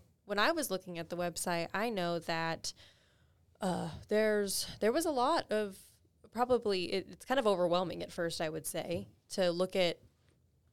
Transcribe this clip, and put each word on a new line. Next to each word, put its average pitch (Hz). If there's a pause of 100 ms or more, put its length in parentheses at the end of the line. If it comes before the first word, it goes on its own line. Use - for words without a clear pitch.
(260)
when 196
I 240
was 330
looking 185
at 170
the 175
website, 175
I 214
know 175
that, 165 (880)
uh, 175 (180)
there's, 208 (120)
there 208
was 320
a 330
lot 277
of, 208 (560)
probably, 226
it, 190
it's -
kind 262
of 214
overwhelming 175
at 151
first, 170
I 165
would 156
say, 170 (240)
to 180
look 180
at 180 (760)